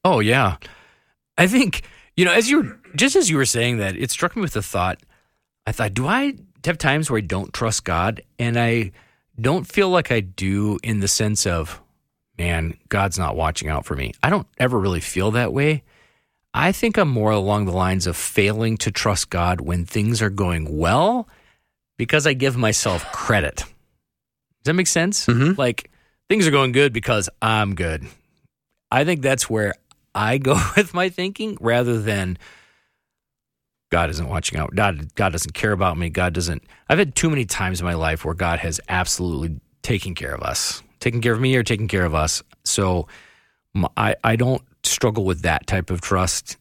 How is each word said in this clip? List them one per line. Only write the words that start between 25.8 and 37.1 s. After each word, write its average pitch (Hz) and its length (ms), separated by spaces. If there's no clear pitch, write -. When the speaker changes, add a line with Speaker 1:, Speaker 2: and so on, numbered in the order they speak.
Speaker 1:
things 196 180
are 151 40
going 135 220
good 135 200
because 110 380
I'm 107 340
good. 80 320
I 135 140
think 160 180
that's 135 260
where 107 240
I 107 220
go 139 320
<laughs> - 80
with 202 160
my 180 160
thinking 196 520
rather 120 380
than 98 380
God 85 200
isn't 78 180
watching - 300
out. - 160
God, 82 400
God 98 180
doesn't 87 220
care 110 180
about 90 240
me. 85 140
God 90 240
doesn't. 85 280
I've 156 100
had 165 160